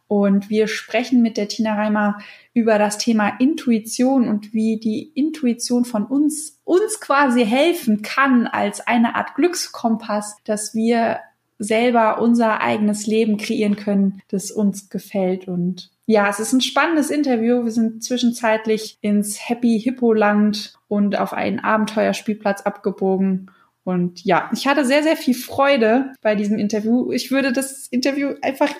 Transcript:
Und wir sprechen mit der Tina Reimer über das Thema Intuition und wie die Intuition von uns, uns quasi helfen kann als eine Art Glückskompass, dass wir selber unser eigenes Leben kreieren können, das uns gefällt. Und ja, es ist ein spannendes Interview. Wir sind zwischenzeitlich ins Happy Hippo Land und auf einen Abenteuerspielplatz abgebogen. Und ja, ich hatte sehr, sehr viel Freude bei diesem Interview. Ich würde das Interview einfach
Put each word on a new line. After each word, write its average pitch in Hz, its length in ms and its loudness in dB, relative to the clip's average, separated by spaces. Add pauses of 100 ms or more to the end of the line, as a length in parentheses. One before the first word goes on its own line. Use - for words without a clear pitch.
Und 202 420 2
wir 214 160 2
sprechen 240 560 0
mit 226 140 0
der 208 100 -2
Tina 214 300 -2
Reimer 208 420 0 (340)
über 220 280 4
das 208 180 0
Thema 214 300 2 (100)
Intuition 254 880 2
und 208 260 -4
wie 220 280 0
die - 340 -4
Intuition 247 680 0
von 214 200 -2
uns, 294 600 -2
uns 415 360 0
quasi 262 460 2
helfen 254 560 2
kann 262 460 2
als 202 320 -4
eine 233 340 0
Art - 220 -6
Glückskompass, 220 1040 -2
dass 214 320 -6
wir 226 460 0 (400)
selber 220 600 2
unser 233 420 2
eigenes 214 440 0
Leben 220 300 2
kreieren 208 400 -2
können, 196 520 0
das 185 220 -6
uns 202 380 -2
gefällt. 185 580 -4
Und 180 440 -4 (160)
ja, 208 220 4
es 202 120 -4
ist 220 140 0
ein 254 80 4
spannendes 302 480 0
Interview. 247 540 0
Wir 226 60 -2
sind 226 320 -2
zwischenzeitlich 220 1000 0
ins 208 460 -2
Happy 233 300 0
Hippo 233 360 0
Land 208 600 2 (140)
und 208 300 0
auf 190 160 -4
einen - 260 -4
Abenteuerspielplatz 208 1040 -2
abgebogen. 190 880 -2 (340)
Und 180 400 -4
ja, 233 300 2
ich - 120 -6
hatte 277 200 2
sehr, 277 160 2
sehr 311 140 2
viel 262 180 0
Freude 262 800 2 (100)
bei 214 120 2
diesem 208 240 -2
Interview. 220 540 0
Ich - 180 -4
würde 269 220 0
das 269 360 -6
Interview 277 520 -2
einfach 285 400 -2